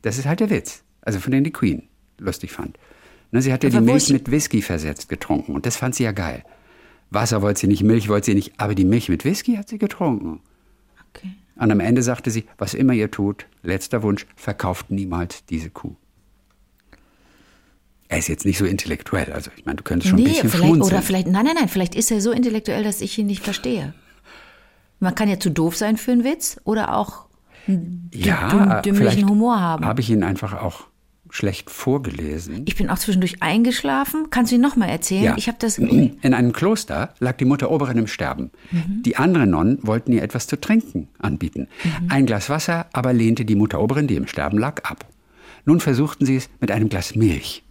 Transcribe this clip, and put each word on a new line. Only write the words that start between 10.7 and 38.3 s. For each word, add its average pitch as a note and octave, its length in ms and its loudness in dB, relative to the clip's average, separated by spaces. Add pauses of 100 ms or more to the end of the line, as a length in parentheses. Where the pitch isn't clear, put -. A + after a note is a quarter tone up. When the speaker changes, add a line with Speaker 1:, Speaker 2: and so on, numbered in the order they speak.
Speaker 2:
Okay. - 160 -16 (260)
Speaker 1:
Und A2 160 2
am G#2 80 4
Ende A#2+ 240 2
sagte B2 260 -2
sie, A2+ 160 -4 (120)
"Was - 160 -6
immer C3 200 2
ihr G#2+ 160 0
tut, G2+ 380 -4 (160)
letzter F#2+ 400 -4
Wunsch, G#2 220 0 (100)
verkauft - 560 -6
niemals F2 540 -6
diese D#2+ 240 -8
Kuh." - 260 -14 (2250)
Er E2 100 -4
ist - 80 -4
jetzt D#2+ 180 -4
nicht F#2+ 120 2
so G2 80 2
intellektuell, - 680 -4
also D2 240 -10
ich - 100 -20
meine, - 120 -4
du - 60 -12
könntest F2 260 0
schon F#3+ 100 6
Speaker 2:
Nee, B3 60 6
Speaker 1:
ein C#4 60 4
bisschen D4+ 180 2
Speaker 2:
vielleicht, E3+ 180 4
Speaker 1:
schmunzeln. E3 260 6
Speaker 2:
oder F#3+ 80 2
vielleicht, F#3 260 0
nein, G3 180 2
nein, E4 120 2
nein, B3+ 120 2
vielleicht F#3 260 -2
ist - 160 0
er G#3+ 80 0
so A3 120 0
intellektuell, A3 520 0
dass G#3 160 -2
ich G3 180 -6
ihn G#3 100 0
nicht G3 160 -4
verstehe. G3 500 -4 (1080)
Man F3+ 160 -2
kann G#3+ 140 0
ja G3 100 -2
zu G3+ 100 0
doof E3 280 0
sein G#3+ 200 0
für - 140 -4
einen A#3+ 140 4
Witz D#4+ 400 -4
oder G#3+ 320 -2
auch - 280 -6 (420)
einen F3 460 -4
dü-, - 120 -12
Speaker 1:
Ja, E3 240 0
Speaker 2:
dü-, G3 300 4
Speaker 1:
äh, - 20 -2
Speaker 2:
dümmlichen G3+ 140 0 (160)
Speaker 1:
vielleicht G3+ 180 4
Speaker 2:
Humor A3 320 4
haben. E3 240 -2
Speaker 1:
habe A#2+ 160 0
ich A2 80 -2
ihn G#2+ 140 4
einfach G2 380 -4
auch - 260 -8 (420)
schlecht - 400 -4
vorgelesen. E2 960 -4
Speaker 2:
Ich - 80 -2
bin - 140 0
auch F3+ 100 -2
zwischendurch F#3 420 0
eingeschlafen. C4+ 880 0
Kannst A#3+ 200 2
du B3 60 4
ihn A#3+ 40 6
noch C#4+ 140 2
mal G#3 140 2
erzählen? F#3+ 340 -2
Speaker 1:
Ja. A3 140 2
Speaker 2:
Ich G#3+ 100 -4
hab A#3 120 -6
das A3 180 -2
Speaker 1:
<clears throat> - 0 -
In C#3 560 4
einem A#2+ 180 4
Kloster D#3 680 -2
lag B2+ 180 0
die C3+ 80 0
Mutter C3+ 260 2
Oberin C3+ 260 0
im A2+ 100 2
Sterben. C2 440 -6 (200)